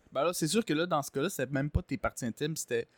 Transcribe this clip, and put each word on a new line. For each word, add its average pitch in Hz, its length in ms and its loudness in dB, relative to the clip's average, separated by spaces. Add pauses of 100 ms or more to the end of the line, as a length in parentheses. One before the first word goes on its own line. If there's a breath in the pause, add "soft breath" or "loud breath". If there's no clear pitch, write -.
(160)
ben - 80 2
là, 170 100 4
c'est 160 140 0
sûr 208 180 4
que 156 80 0
là, 160 120 2
dans 156 180 0
ce - 80 -8
cas-là, 143 180 0
c'était 131 220 -4
même 143 180 0
pas 180 120 2
tes 135 160 -4
parties - 280 -4
intimes, 147 300 -4
c'était 117 320 -2 (100)